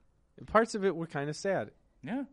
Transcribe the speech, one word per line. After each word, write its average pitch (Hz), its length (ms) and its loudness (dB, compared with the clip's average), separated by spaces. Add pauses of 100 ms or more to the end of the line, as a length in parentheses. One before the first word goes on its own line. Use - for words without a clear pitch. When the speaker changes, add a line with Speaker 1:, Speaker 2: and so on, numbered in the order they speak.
(480)
Speaker 1:
Parts 226 260 4
of 196 100 0
it 190 100 4
were 165 120 -4
kinda 147 260 -2
sad. 151 380 -2 (320)
Speaker 2:
Yeah. 247 300 -4